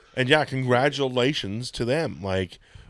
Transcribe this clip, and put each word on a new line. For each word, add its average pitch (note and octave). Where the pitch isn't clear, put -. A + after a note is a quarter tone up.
and B2+
yeah, D3+
congratulations B2+
to B2
them. A#2+
Like, F#2+